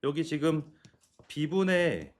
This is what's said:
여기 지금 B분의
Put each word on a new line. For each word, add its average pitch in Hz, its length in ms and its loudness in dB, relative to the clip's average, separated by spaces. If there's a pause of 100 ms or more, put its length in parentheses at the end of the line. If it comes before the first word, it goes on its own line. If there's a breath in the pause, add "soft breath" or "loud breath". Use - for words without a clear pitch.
여기 143 200 -2
지금 156 480 0 (560 loud breath)
B분의 160 920 0